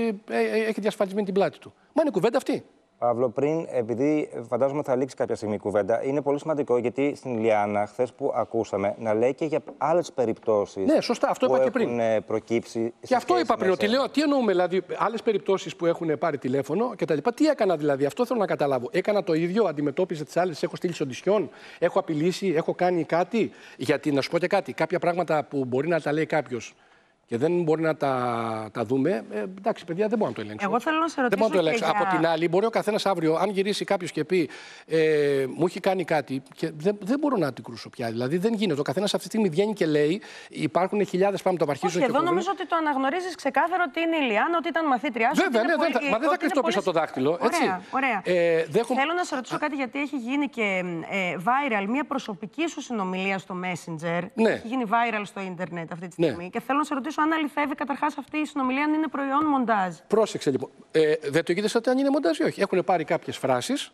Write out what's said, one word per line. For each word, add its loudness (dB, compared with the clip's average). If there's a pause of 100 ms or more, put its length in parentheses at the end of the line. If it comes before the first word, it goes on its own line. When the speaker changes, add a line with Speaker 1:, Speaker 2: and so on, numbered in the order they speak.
(300)
Speaker 1:
ε, -2
ε, 2
έχει -2
διασφαλισμένη 0
την -4
πλάτη 2
του. -20 (200)
Μα 4
είναι 2
κουβέντα 2
αυτή; -2 (340)
Speaker 2:
Παύλο, 2
πριν, 0
επειδή 0 (180)
φαντάζομαι 0
θα 0
λήξει -2
κάποια -2
στιγμή -4
η -4
κουβέντα, 0
είναι 0
πολύ 0
σημαντικό 0
γιατί 0
στην -6
Λιάννα, 2
χθες -4
που -4
ακούσαμε, -2
να 0
λέει 2
και -4
για 0 (180)
άλλες 0
περιπτώσεις 0
Speaker 1:
Ναι, 4
σωστά, 0
αυτό 0
Speaker 2:
που 4
Speaker 1:
είπα 4
και 4
πριν. 0
Speaker 2:
έχουν, 0
ε, 2
προκύψει -2
Speaker 1:
Και -18
Speaker 2:
σε 2
Speaker 1:
αυτό 2
Speaker 2:
σχέση 4
Speaker 1:
είπα 4
πριν, -2
Speaker 2:
με 4
Speaker 1:
ότι 0
Speaker 2:
σένα. 2
Speaker 1:
λέω, 0
τι 0
εννοούμε, 2
δηλαδή, 2 (160)
άλλες -2
περιπτώσεις 0
που -2
έχουν 0
πάρει 0
τηλέφωνο -2
και -2
τα 0
λοιπά. 0
Τι 2
έκανα, 4
δηλαδή, 2
αυτό 0
θέλω -2
να 2
καταλάβω. 0
Έκανα 2
το 0
ίδιο, 2
αντιμετώπιζα -2
τις -6
άλλες, 0
έχω -2
στείλει -4
σε -4
οντισιόν, 0 (280)
έχω 2
απειλήσει, 0
έχω 0
κάνει 0
κάτι; 0 (260)
Γιατί, 0
να 2
σου -4
πω 0
και -2
κάτι, 0
κάποια -2
πράγματα 0
που -2
μπορεί 0
να 2
τα -2
λέει 0
κάποιος -4 (520)
και -4
δεν 2
μπορεί 2
να 0
τα, -2
τα -2
δούμε, 0
ε, -4
εντάξει, -4
παιδιά, -2
δεν 0
μπορώ 2
να -6
το -8
ελέγξω. -6
Speaker 3:
Εγώ 0
θέλω -2
να 0
σε -8 (140)
Speaker 1:
Δεν 0
μπορώ 4
να 4
το 0
Speaker 3:
ρωτήσω 4
Speaker 1:
ελέγξω. 0
Speaker 3:
και 0
για 0
Speaker 1:
Από 2
την 2
άλλη, 2
μπορεί 2
ο 2
καθένας 0
αύριο, 2
αν 0
γυρίσει 0
κάποιος -2
και -2
πει, 2 (380)
ε, 2 (100)
"Μου 2
έχει -2
κάνει 2
κάτι", 0 (120)
και -4
δεν, 0
δεν 0
μπορώ 2
να 0
την -12
κρούσω -14
πια. -4
Δηλαδή, -2
δεν 2
γίνεται. 0
Ο 0
καθένας -2
αυτή -2
τη -12
στιγμή 4
βγαίνει 2
και 0
λέει, 2 (260)
υπάρχουν 0
χιλιάδες 0
πράγματα 2
που -2
αρχίζουν -2
Speaker 3:
Όχι, 2
Speaker 1:
και 2
Speaker 3:
εδώ -2
Speaker 1:
φοβούν. 2
Speaker 3:
νομίζω 0
ότι -6
το 0
αναγνωρίζεις 0
ξεκάθαρα 0
ότι -6
είναι 0
η 2 (100)
Λιάννα, 2
ότι -2
ήταν 0
μαθήτριά 0
σου, 4
Speaker 1:
Βέβαια, 2
Speaker 3:
ότι 2
είναι 2
Speaker 1:
ναι, 2
δεν 2
Speaker 3:
πολύ, 0
Speaker 1:
θα, 0
μα 2
δεν 0
θα 4
Speaker 3:
ότι -4
είναι 2
Speaker 1:
κρυφτώ 2
πίσω 0
Speaker 3:
πολύ -
Speaker 1:
από 0
το -
δάχτυλο, 0
Speaker 3:
Ωραία, 0
Speaker 1:
έτσι. 2 (340)
Speaker 3:
ωραία. 0
Speaker 1:
Ε, 4
δέχομαι 0
Speaker 3:
Θέλω 0
να 0
σε -6
ρωτήσω -6
κάτι, -2
γιατί -4
έχει -4
γίνει -2 (100)
και, 0 (440)
ε, -2 (120)
viral 2
μία 0
προσωπική -6
σου -8
συνομιλία -2
στο -10 (100)
Messenger. -4 (120)
Speaker 1:
Ναι. 4
Speaker 3:
Έχει -2
γίνει -2 (100)
viral 2
στο -12
ίντερνετ -8
αυτή -10
τη -16
Speaker 1:
Ναι. 4
Speaker 3:
στιγμή. -4
Και -6
θέλω -2
να 2
σε -6
ρωτήσω -6
αν 2
αληθεύει -2
καταρχάς -4
αυτή -6
η -2
συνομιλία, 0
αν 2
είναι 0
προϊόν 0
μοντάζ. 2 (140)
Speaker 1:
Πρόσεξε, 2
λοιπόν. -2 (200)
Ε, 4
δεν 0
το 0
είδες -2
ότι 2
αν 2
είναι 2
μοντάζ 2
ή 0
όχι; 0
Έχουν 2
πάρει 2
κάποιες -4
φράσεις. -2